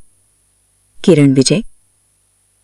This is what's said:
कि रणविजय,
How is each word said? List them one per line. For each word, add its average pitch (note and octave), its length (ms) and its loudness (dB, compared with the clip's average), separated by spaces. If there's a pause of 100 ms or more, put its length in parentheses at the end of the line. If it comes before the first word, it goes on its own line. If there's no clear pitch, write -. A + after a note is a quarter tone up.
(1040)
कि F#3 100 2
रणविजय, C#3+ 480 0 (1000)